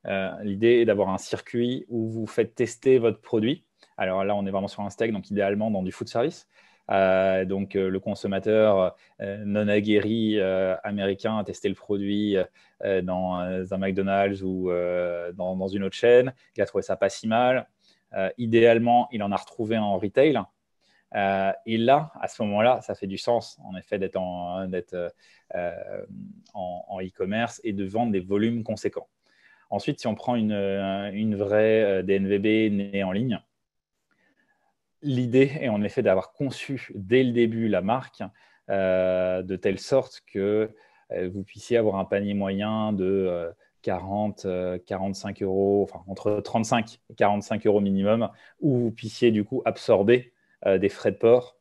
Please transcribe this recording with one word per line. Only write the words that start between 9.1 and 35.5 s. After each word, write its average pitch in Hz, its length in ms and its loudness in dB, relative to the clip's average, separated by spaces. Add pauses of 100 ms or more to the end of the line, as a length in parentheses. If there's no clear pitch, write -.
euh, 104 220 -8
non 104 240 0
aguerri, 107 720 2
euh, 95 440 2
américain 104 560 -2
a 104 40 -4
testé 101 240 -6
le 98 60 0
produit, 101 640 -2 (460)
euh, 95 180 0
dans, 90 400 -4
euh, 92 300 -4
un 95 60 -4
McDonald's 98 680 0
ou, 92 260 -4
euh, 87 640 -2
dans, 92 220 -6
dans 95 120 -6
une 98 160 -4
autre 95 120 -6
chaîne. 123 380 6 (220)
Il 110 60 -4
a 98 60 4
trouvé 98 160 -4
ça 98 120 -4
pas 98 140 0
si - 180 -8
mal. 123 400 2 (460)
Euh, 95 240 -2
idéalement, 117 720 6
il 110 120 -6
en 101 80 -2
a 95 40 -2
retrouvé 110 440 -4
en 104 180 0
retail. 123 420 4 (760)
Euh, 98 360 2 (140)
et 113 120 -2
là, 139 340 4 (100)
à 95 60 -4
ce - 160 -6
moment-là, 107 380 2
ça - 120 -8
fait 101 140 -8
du 95 100 -8
sens, 117 480 -2
en 92 100 -14
effet, 92 220 -6
d'être 95 200 -4
en, 90 500 -6
d'être, 90 440 -6 (440)
euh, 85 500 -8 (480)
en, 90 340 -10
en 95 140 -10
e-commerce 101 600 -6
et 110 100 -4
de 98 100 -6
vendre 110 280 -2
des 98 80 0
volumes 104 440 -2
conséquents. 104 440 -6 (640)
Ensuite, 101 280 -4
si - 80 -6
on 110 80 -2
prend 123 200 -2
une, 110 160 0
euh, 98 600 -2
une 104 240 -2
vraie, 107 480 4
euh, 98 200 0
D 95 100 0
N 98 140 2
V 101 120 2
B 110 340 2
née 98 300 -2
en 92 80 -2
ligne, 110 300 -2 (1600)
l'idée 127 500 2 (100)